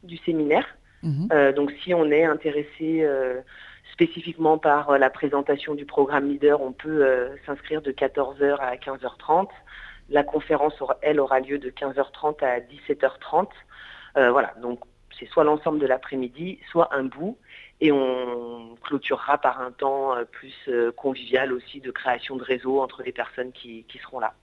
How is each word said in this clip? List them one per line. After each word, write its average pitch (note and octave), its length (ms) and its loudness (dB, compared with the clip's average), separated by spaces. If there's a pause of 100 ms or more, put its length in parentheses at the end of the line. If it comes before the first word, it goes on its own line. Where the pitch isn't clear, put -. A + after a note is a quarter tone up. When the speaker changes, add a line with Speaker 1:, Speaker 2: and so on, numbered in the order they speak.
Speaker 1:
du E3+ 140 -16
séminaire. D#3+ 500 0 (360)
Speaker 2:
Mhm. D#3+ 300 -2
Speaker 1:
Euh, C#3+ 200 4
donc C#3+ 200 0 (100)
si F#3 120 -2
on D#3+ 160 4
est D3+ 140 4
intéressé, D#3 760 -2
euh, C3 380 -2 (520)
spécifiquement E3 640 2
par, D3 320 4
euh, C#3 80 6
la C3 120 6
présentation C#3+ 640 -2
du C#3+ 100 -10
programme C#3+ 440 2
Leader, D3 340 4
on C3 100 -6
peut, D3+ 320 0
euh, C3 300 2 (120)
s'inscrire D3+ 360 -6
de D3 80 -4
quatorze C#3 500 -2
heures C#3+ 200 2
à B2+ 160 -4
quinze C3+ 280 -10
heures B2 140 -8
trente. E3+ 320 2 (600)
La C#3+ 120 4
conférence, D3+ 580 0
aura, C3+ 220 -2
elle, D3+ 160 2
aura C3+ 220 2
lieu C#3 180 -6
de B2+ 120 -8
quinze C3+ 280 -8
heures C3+ 140 -2
trente D3+ 300 -4
à B2+ 180 0
dix-sept - 420 -6
heures - 160 0
trente. F#3 320 -2 (680)
Euh, B2+ 140 6
voilà, B2 320 2
donc B2 180 -8 (380)
c'est A#2+ 80 -16
soit - 160 2
l'ensemble D3+ 380 2
de C#3+ 60 0
l'après-midi, C3 720 -4 (120)
soit E3+ 240 2
un C3+ 100 -2
bout, D3+ 320 -8 (440)
et D#3 100 4
on A#2+ 960 -2
clôturera C#3 540 -2
par C3 220 -2
un B2+ 120 -8
temps, C3+ 440 -2
euh, A#2+ 80 -4
plus, C3 300 -20 (140)
euh, A#2+ 240 0
convivial C3 600 -2
aussi B2+ 280 -10
de C3 100 -12
création B2+ 460 -4
de B2+ 80 -8
réseau C3 360 0
entre B2+ 220 -6
les B2 100 -10
personnes B2+ 400 -8
qui, A2+ 360 -18
qui - 100 -20
seront - 220 -12
là. A2 220 -4